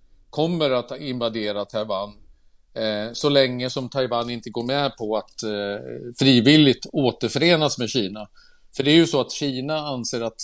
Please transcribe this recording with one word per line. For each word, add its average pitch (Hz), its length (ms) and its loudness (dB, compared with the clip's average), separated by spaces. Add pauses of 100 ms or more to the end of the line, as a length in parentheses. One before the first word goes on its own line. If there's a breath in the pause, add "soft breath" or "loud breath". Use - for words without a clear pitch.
(300)
kommer 156 400 0
att 127 300 -2
invadera 110 640 -4
Taiwan, 104 500 -6 (600)
eh, 110 380 -4
så 147 160 -2
länge 127 420 2
som 127 180 -6
Taiwan 120 420 -2
inte 117 200 -8
går 117 140 -6
med 139 320 -2
på 110 200 -4
att, - 260 -8
eh, 110 760 -8
frivilligt 135 760 6
återförenas 139 840 0
med 117 100 -4
Kina. 104 400 -4 (480 soft breath)
För 135 60 -4
det 143 80 2
är 151 40 6
ju 165 120 8
så 143 140 0
att - 120 -4
Kina 143 460 -4
anser 127 420 -6
att 113 240 -6